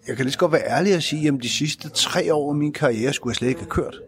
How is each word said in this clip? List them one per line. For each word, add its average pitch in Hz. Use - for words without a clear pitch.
jeg 123
kan 127
lige 135
så -
godt 170
være -
ærlig 180
og 156
sige, 151
jamen 143
de 117
sidste 151
tre -
år 147
af 147
min 147
karriere 127
skulle 123
jeg 107
slet 117
ikke 127
have -
kørt. -